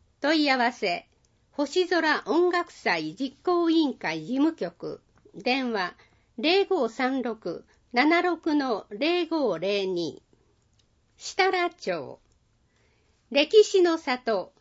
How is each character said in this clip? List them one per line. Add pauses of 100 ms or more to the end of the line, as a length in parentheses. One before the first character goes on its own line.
(200)
問
い
合
わ
せ、 (440)
星
空
音
楽
祭
実
行
委
員
会
事
務
局。 (320)
電
話、 (420)
零
五
三
六 (280)
七
六
の
零
五
零
二。 (960)
設
楽
町。 (1120)
歴
史
の
里、